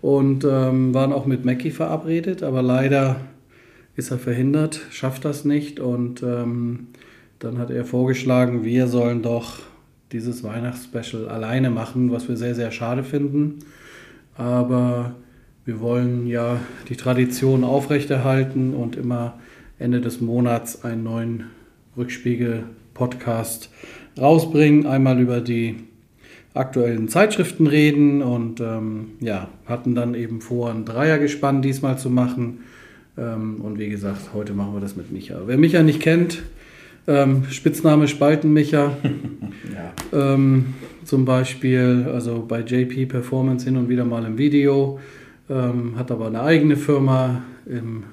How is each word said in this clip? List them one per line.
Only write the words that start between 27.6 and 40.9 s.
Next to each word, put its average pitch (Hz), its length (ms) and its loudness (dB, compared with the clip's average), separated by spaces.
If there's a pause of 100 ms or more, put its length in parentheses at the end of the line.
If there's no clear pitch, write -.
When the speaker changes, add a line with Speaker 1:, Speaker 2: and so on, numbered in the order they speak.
Speaker 1:
reden 147 560 4
und, 117 380 -2
ähm, 110 480 -6 (100)
ja, 101 280 -4 (200)
hatten 120 260 -2
dann 120 220 -2
eben 113 260 -6
vor, 120 300 -4
ein 110 140 -6
Dreiergespann 143 760 0
diesmal 135 380 -2
zu 127 100 -4
machen. 123 520 0 (540)
Ähm, 110 460 -6
und 107 160 -8
wie 104 120 -6
gesagt, 101 440 -8
heute 104 200 -6
machen 101 200 -4
wir 101 60 -6
das 98 160 -8
mit - 160 -12
Micha. 90 340 -10
Wer 127 140 0
Micha 160 240 8
nicht 151 160 4
kennt, 170 420 2 (680)
ähm, 135 420 4
Spitzname 151 560 4
Spalten-Micha. 147 960 4
Speaker 2:
<laughs> 139 60 -2 (1040)
Ja. 139 220 2
Speaker 1:
Ähm, 135 400 4 (300)